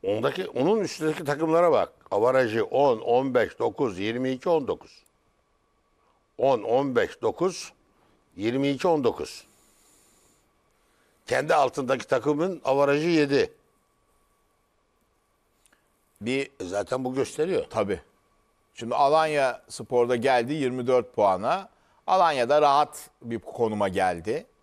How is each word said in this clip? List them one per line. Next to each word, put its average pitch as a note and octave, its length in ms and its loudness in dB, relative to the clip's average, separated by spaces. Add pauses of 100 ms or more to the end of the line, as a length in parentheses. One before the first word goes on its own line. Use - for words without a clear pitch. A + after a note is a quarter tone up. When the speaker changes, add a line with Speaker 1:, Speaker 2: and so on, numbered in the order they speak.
Speaker 1:
Ondaki, A#2+ 420 -4
onun F3+ 320 0
üstündeki D#3 440 -4
takımlara D#3+ 480 2
bak. G2+ 200 2 (180)
Avarajı A2+ 540 2
on, C3 340 2
on A#2+ 360 0
beş, A2 240 0
dokuz, A#2 400 -2
yirmi A#2 320 -4
iki, C3 180 -6
on D#3 200 0
dokuz. - 340 -8 (1400)
On, B2+ 240 2
on B2 340 0
beş, - 260 -2
dokuz, E3 500 -2 (640)
yirmi B2 320 -2
iki, C#3 200 -2
on D#3 160 2
dokuz. - 400 -4 (1800)
Kendi C#3+ 280 0
altındaki C3 520 0
takımın D3+ 580 -2
avarajı C#3+ 440 2
yedi. C#3+ 440 2 (2750)
Speaker 2:
Bir C3 300 -4 (100)
Speaker 1:
E F#2+ 40 -8
zaten G2+ 400 -4
bu B2+ 100 -4
gösteriyor. D3 560 -2
Speaker 2:
Tabii. G2+ 300 -2 (720)
Şimdi A#2 200 -8
Alanya C#3+ 720 2
Spor'da B2 480 0
geldi B2 360 2
yirmi B2+ 340 -4
dört B2 280 2
puana. G#2+ 540 0 (380)
Alanya'da D3+ 560 4
rahat C#3+ 480 2 (120)
bir A#2 160 -8
konuma G#2+ 500 -2
geldi. F#2 580 -2 (160)